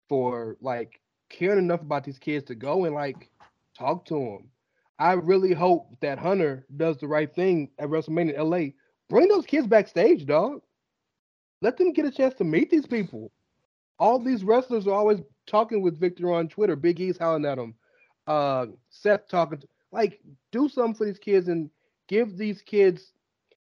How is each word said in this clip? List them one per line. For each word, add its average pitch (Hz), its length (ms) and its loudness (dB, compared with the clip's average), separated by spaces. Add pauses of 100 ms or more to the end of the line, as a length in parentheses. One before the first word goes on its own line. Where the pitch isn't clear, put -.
for, 123 520 -2
like, 120 400 -8 (300)
caring 196 280 0
enough 175 220 2
about 143 240 -4
these 139 140 -12
kids 147 280 -4
to 123 80 -12
go 143 300 -2
and, 156 100 -2
like, 143 360 -8 (460)
talk 151 300 -4
to 160 100 -4
'em. 113 340 -8 (480)
I 170 160 4
really 185 380 2
hope 170 480 0
that 143 180 -4
Hunter 151 460 -2 (120)
does 160 220 0
the 147 100 -10
right 151 260 0
thing 175 440 0
at 147 100 -8
WrestleMania 156 480 -2
L 160 180 0
A. 151 200 -4 (340)
Bring 294 200 6
those 403 160 2
kids 277 220 0
backstage, 208 580 4
dog. 175 380 0 (1000)
Let 233 160 -2
them 359 160 2
get 302 140 0
a 269 40 -4
chance 262 240 0
to 202 100 -4
meet 170 260 0
these 311 160 2
people. 165 460 -6 (680)
All 226 200 2
these 240 260 -2
wrestlers 233 420 2
are 196 80 0
always 208 260 2 (260)
talking 220 360 0
with 165 160 -2
Victor 175 340 -2
on 170 160 0
Twitter. 190 280 0
Big 170 240 0
E's 180 180 -4
hollering 160 260 -2
at 139 140 -4
him. 117 160 -10 (520)
Uh, 139 400 -2 (240)
Seth 202 380 0
talking 160 300 -2
to, - 100 -20 (240)
like, 202 280 -2 (320)
do 269 160 0
something 233 260 -2
for 220 100 -4
these 202 140 -6
kids 190 300 0
and 165 220 -4 (360)
give 208 300 -2
these 208 260 -6
kids. 196 500 0 (640)